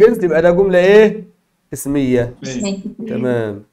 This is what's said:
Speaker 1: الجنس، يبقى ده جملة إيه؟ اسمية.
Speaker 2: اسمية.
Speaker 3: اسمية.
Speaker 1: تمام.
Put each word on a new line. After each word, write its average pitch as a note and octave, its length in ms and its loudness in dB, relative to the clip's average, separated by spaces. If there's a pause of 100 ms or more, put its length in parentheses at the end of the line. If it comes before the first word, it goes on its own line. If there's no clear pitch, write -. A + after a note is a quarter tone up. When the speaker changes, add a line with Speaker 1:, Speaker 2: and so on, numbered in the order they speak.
Speaker 1:
الجنس، A#3 160 -2
يبقى D#3+ 180 0
ده F3 100 4
جملة F3+ 280 2
إيه؟ G#3 480 4 (460)
اسمية. C3 720 -2
Speaker 2:
اسمية. C3 140 -10
Speaker 3:
اسمية. G#3 500 -8
Speaker 1:
تمام. A2+ 640 -6